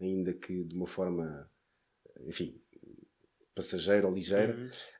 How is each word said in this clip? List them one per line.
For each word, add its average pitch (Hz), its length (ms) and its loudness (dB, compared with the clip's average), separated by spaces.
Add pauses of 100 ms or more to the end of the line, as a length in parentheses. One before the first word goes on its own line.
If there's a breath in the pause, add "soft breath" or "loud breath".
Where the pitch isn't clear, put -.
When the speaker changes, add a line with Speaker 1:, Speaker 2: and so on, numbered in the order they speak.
Speaker 1:
ainda 92 320 0
que 90 300 -6
de 82 120 -8
uma 90 120 -2
forma, 82 640 -4 (760)
enfim, - 340 -6 (920)
passageira 95 520 4
ou 92 80 2
ligeira, 98 420 4
Speaker 2:
Uhum. 127 140 -8 (300 loud breath)